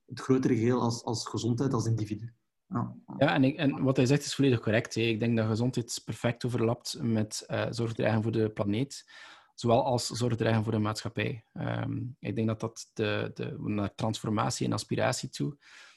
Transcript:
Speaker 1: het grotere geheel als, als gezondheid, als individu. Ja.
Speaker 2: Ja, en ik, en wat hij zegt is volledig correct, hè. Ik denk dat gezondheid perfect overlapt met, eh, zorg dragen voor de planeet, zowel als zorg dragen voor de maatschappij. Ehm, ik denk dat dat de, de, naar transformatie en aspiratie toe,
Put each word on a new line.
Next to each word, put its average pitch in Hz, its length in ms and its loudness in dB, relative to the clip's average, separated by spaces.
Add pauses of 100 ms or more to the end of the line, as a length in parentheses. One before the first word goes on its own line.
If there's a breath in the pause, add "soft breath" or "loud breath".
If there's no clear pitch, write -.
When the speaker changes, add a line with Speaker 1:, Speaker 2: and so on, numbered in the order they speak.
Speaker 1:
het - 140 -12
grotere 131 340 4
geheel 117 260 4
als, 117 240 0
als 113 240 -4
gezondheid, 120 440 0
als 113 140 0
individu. 107 460 -2 (360)
Ja. 120 280 -4 (220)
Speaker 2:
Ja, 160 160 4
en 135 100 4
ik, 139 120 2
en 143 260 0
wat 131 140 4
hij 127 100 6
zegt 143 180 4
is - 100 -6
volledig 131 260 4
correct, 113 340 0
hè. 110 60 0
Ik 113 200 0
denk 117 160 2
dat 110 100 2
gezondheid 117 580 -2
perfect - 400 -2
overlapt 120 580 -2
met, 110 440 -2
eh, 107 240 -2
zorg 117 220 -2
dragen 110 300 2
voor 113 100 0
de 110 180 2
planeet, 107 600 -4 (440 loud breath)
zowel 131 300 4
als 123 220 2
zorg 117 300 0
dragen 113 260 2
voor 110 100 -2
de 110 60 2
maatschappij. 107 720 -4
Ehm, 117 500 -4 (160)
ik 117 160 -6
denk 113 140 0
dat 110 120 -2
dat - 320 -8
de, 107 420 -2
de, 120 240 -6
naar 104 360 -4
transformatie 113 720 -2
en 120 60 0
aspiratie 113 560 -2
toe, 143 280 -6 (400 loud breath)